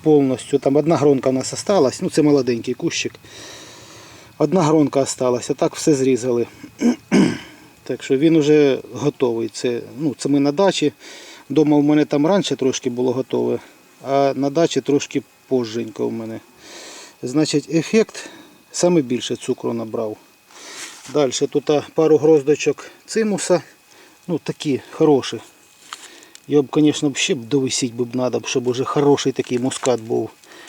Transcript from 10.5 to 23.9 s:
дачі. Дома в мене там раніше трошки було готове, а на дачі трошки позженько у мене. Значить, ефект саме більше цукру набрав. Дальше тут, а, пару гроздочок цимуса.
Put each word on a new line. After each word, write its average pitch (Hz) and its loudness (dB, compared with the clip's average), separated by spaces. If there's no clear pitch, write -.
дачі. 156 0
Дома 147 4
в 147 4
мене 151 4
там 147 0
раніше 175 0
трошки 131 -2
було 123 -2
готове, 120 -4
а 139 0
на 139 -2
дачі 147 0
трошки 135 -2
позженько 117 -4
у 117 -4
мене. 113 -10
Значить, 147 -2
ефект - -2
саме 175 2
більше 120 -4
цукру 123 -6
набрав. 110 -6
Дальше 139 2
тут, 143 -2
а, 143 2
пару 156 4
гроздочок 147 2
цимуса. 196 0